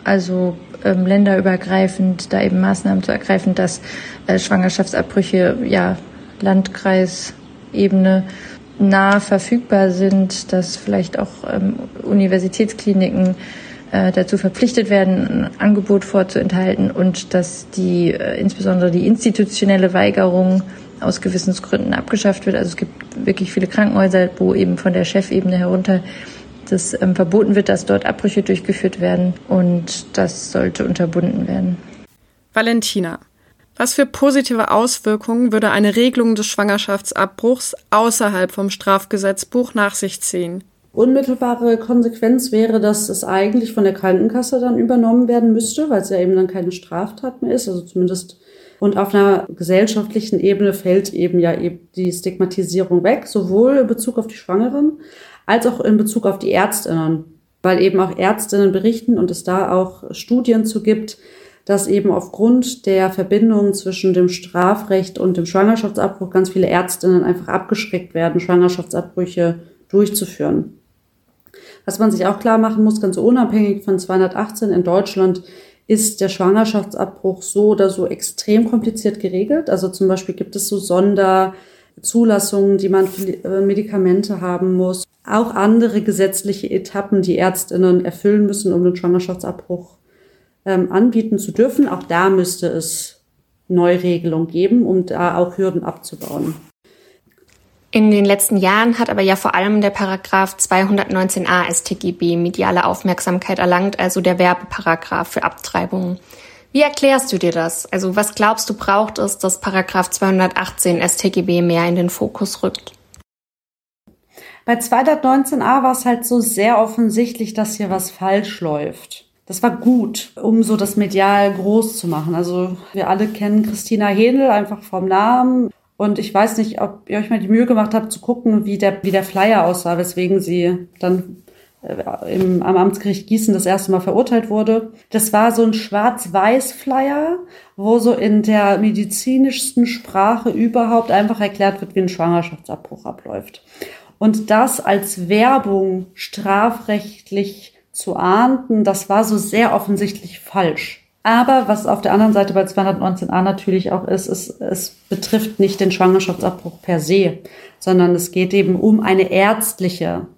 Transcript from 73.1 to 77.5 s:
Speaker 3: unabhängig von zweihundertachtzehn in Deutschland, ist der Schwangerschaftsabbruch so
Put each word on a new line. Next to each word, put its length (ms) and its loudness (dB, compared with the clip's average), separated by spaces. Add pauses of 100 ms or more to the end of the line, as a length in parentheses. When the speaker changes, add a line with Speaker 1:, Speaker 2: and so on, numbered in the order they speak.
Speaker 3:
unabhängig 640 2
von 160 0
zweihundertachtzehn 760 -2
in 120 2
Deutschland, 580 0 (440)
ist 340 0
der 80 0
Schwangerschaftsabbruch 1120 0
so 260 2